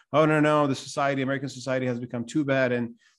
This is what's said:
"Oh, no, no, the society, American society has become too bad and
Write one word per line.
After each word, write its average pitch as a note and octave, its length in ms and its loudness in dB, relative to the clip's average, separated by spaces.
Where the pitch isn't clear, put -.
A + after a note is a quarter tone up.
"Oh, D3+ 140 6
no, D#3 120 4
no, D3+ 300 4
the C3+ 80 0
society, C#3 460 -4
American C3+ 260 -4
society B2+ 380 -4
has A#2+ 120 -4
become B2 260 -8
too D3+ 200 -2
bad C3+ 260 2
and A#2+ 240 -2